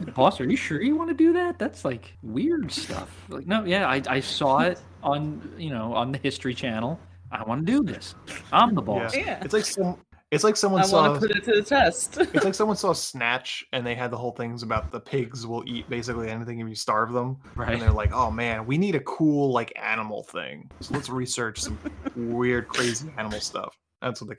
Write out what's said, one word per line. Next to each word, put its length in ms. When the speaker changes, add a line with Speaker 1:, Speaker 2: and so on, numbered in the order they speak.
Speaker 1:
boss, 260
are 80
you 80
sure 260
you 140
wanna 180
do 180
that? 260
That's, 260
like, 280
weird 500
stuff. 380
Like, 180
no, 180
yeah, 240
I, 200
I 120
saw 400
it 200
on, 540
you 140
know, 240
on 180
the 60
History 360
Channel. 440
I 120
wanna 180
do 200
this. 320
I'm 220
the 80
boss. 340
Speaker 2:
Yeah. 80
Speaker 3:
Yeah. 200
Speaker 2:
It's 100
like 100
some, 340
it's 120
like 120
someone 260
Speaker 3:
I 40
wanna 280
Speaker 2:
saw 60
Speaker 3:
put 100
it 140
to 80
the 100
test. 540
<laughs> 180
Speaker 2:
it's 100
like 100
someone 220
saw 160
Snatch, 800
and 140
they 80
had 160
the 60
whole 160
things 320
about 260
the 100
pigs 460
will 200
eat 220
basically 400
anything 300
if 100
you 60
starve 380
them. 240
Speaker 1:
Right. 180
Speaker 2:
And 80
they're 120
like, 200
"Oh, 200
man, 340
we 120
need 180
a 40
cool, 520
like, 280
animal 440
thing. 440
So 140
let's 140
research 540
some 160
Speaker 3:
<laughs> 180
Speaker 2:
weird, 520
crazy 480
animal 240
stuff." 340
That's 180
what 80
they 100